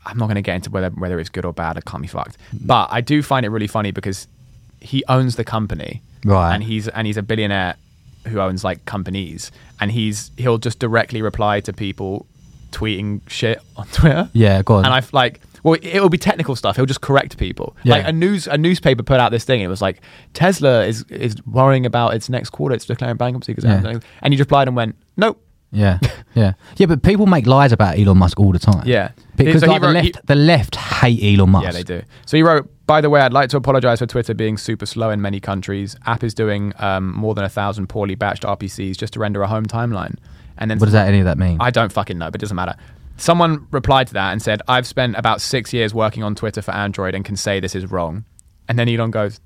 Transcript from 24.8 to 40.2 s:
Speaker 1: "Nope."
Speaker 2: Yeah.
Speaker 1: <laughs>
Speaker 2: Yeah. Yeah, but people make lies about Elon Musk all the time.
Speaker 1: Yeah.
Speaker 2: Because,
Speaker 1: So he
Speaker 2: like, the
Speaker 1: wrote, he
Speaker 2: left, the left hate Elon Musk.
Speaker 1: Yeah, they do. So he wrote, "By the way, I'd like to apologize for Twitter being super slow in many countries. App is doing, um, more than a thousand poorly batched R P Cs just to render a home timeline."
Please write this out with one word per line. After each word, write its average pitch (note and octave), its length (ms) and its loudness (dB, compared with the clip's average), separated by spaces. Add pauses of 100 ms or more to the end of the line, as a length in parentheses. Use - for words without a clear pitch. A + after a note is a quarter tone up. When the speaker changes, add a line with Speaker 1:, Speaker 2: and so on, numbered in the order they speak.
Speaker 1:
"Nope." G#3+ 240 0 (300)
Speaker 2:
Yeah. G2 320 2
Speaker 1:
<laughs> - 60 0 (260)
Speaker 2:
Yeah. G#2 160 4 (240)
Yeah, F#3+ 120 6
but D#3 140 2
people G3+ 260 4
make D3+ 200 4
lies C3+ 240 6
about F#2+ 260 4
Elon G2 200 6
Musk F2+ 240 4
all G2 100 6
the E2+ 80 2
time. G2 260 2
Speaker 1:
Yeah. A2+ 260 2 (260)
Speaker 2:
Because, D#3 240 6
Speaker 1:
So E3 60 6
he E3 40 8
Speaker 2:
like, D#3+ 100 4
the F3+ 60 4
Speaker 1:
wrote, E3 160 4
he C#3+ 80 2
Speaker 2:
left, - 160 -14
the C#3+ 80 4
left D3 400 4
hate - 480 0 (160)
Elon F#2 100 6
Musk. F#2+ 160 6
Speaker 1:
Yeah, F2+ 60 -4
they F2 120 -6
do. F2+ 180 -8 (240)
So - 100 -2
he D#3+ 80 6
wrote, D#3 260 4 (160)
"By D#3 140 4
the D3+ 100 2
way, D3 120 6
I'd B2+ 100 4
like C3+ 200 2
to C#3+ 60 0
apologize B2+ 420 2
for B2 60 -2
Twitter A#2 280 -4
being A2 240 -2
super A2 280 -6
slow A2 260 -4
in G#2 100 -2
many G2 180 -4
countries. G2 560 -6 (100)
App A2+ 200 -2
is G#2+ 80 -4
doing, G2+ 460 -2
um, F#2+ 360 -2
more G#2+ 200 -2
than G2+ 100 -4
a F#2+ 40 -4
thousand G2+ 380 -4
poorly G2 300 -6
batched G2+ 300 -4
R G2+ 100 -4
P G2 100 -10
Cs F#2+ 300 -8
just A2+ 160 -10
to A2+ 80 -10
render G#2 220 -4
a G2 40 -2
home A2 180 -2
timeline." A2+ 500 -6 (420)